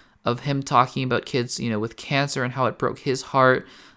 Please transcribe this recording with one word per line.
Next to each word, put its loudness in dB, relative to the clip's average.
of -2
him -2
talking 2
about 0
kids, -2
you -4
know, -2
with -6
cancer -2
and -2
how 0
it -4
broke -2
his -2
heart, 4